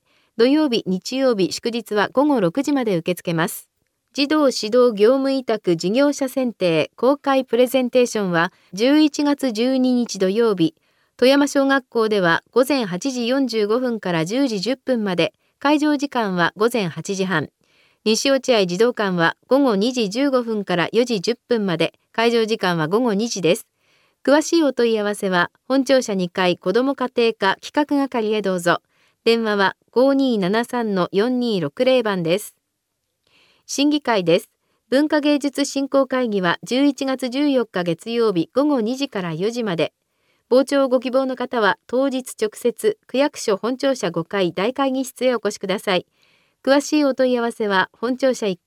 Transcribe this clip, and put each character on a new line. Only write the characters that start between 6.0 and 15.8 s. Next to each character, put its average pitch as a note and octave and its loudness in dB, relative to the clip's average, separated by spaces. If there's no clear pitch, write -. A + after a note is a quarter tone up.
者 C#4 -4
選 B3+ -4
定 E3 0
公 C4+ 2
開 C4+ 0
プ - -6
レ B3 4
ゼ C4 0
ン B3 0
テ B3 2
ー - 2
シ A3 -4
ョ G3+ -2
ン F3+ -2
は E3+ 2
十 B3+ 2
一 D4+ 2
月 C#4+ 0
十 B3+ 0
二 B3+ 2
日 A#3 -2
土 F#3+ 0
曜 A3 2
日、 E3 0
富 B3 4
山 C#4+ 4
小 C#4 0
学 C4+ 0
校 A3 0
で G#3 0
は E3+ 2
午 B3+ 2
前 C4+ 0
八 F3+ -4
時 B3 -4
四 C4+ 0
十 A3 -2
五 A3+ 0
分 A#3+ -4
か F3+ -4
ら D#3+ 0
十 B3+ 0
時 G#3+ -4
十 A3+ -4
分 A#3+ -4
ま F#3 -4
で、 E3 0
会 D4 2
場 D4+ 0